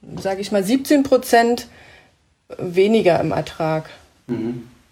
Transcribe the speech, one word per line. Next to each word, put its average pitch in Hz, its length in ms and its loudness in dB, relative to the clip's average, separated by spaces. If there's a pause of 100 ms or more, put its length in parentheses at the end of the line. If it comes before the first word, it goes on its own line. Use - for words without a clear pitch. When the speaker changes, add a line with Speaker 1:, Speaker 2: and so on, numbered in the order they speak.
(160)
Speaker 1:
sag 190 220 -6
ich 202 140 -8
mal, 202 100 0
siebzehn 269 400 2
Prozent 240 640 2 (920)
weniger 180 600 2
im 160 140 -2
Ertrag. 160 580 -4 (380)
Speaker 2:
Mhm. 117 400 -6 (240)